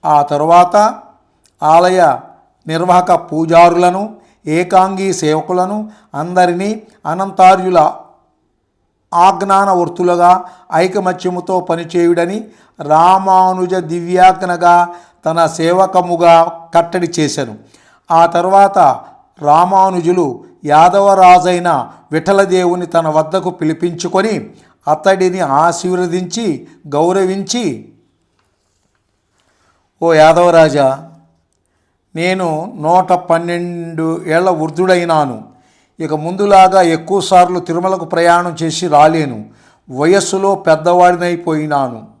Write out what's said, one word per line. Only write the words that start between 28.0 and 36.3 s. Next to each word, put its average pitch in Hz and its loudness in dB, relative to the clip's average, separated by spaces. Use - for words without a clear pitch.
ఓ 165 2
యాదవరాజా, 156 4
నేను 175 -4
నూట 180 0
పన్నెండు 170 -4
ఏళ్ల 170 0
వృద్ధుడైనాను. 156 -2
ఇక 156 -6
ముందులాగా 190 2